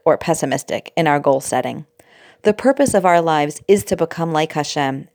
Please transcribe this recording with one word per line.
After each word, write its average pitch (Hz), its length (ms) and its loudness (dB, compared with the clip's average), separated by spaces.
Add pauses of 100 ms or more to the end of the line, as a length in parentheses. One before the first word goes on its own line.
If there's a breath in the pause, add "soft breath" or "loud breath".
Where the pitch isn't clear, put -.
or 160 140 4
pessimistic 143 760 -4
in 165 120 2
our 147 120 2
goal 139 220 2
setting. 127 460 -6 (560 soft breath)
The 208 100 2
purpose 269 400 0
of 185 140 2
our 175 140 6
lives 151 460 -2
is 196 180 4
to 185 120 -2
become 165 340 -4
like 156 220 0
Hashem 143 600 -4